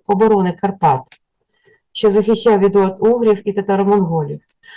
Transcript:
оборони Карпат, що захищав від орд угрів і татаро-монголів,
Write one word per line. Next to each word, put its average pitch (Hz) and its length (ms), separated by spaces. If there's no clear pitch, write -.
оборони 202 440
Карпат, 170 500
що - 180
захищав 214 500
від 196 160
орд 190 240
угрів 220 460
і 202 80
татаро-монголів, 196 880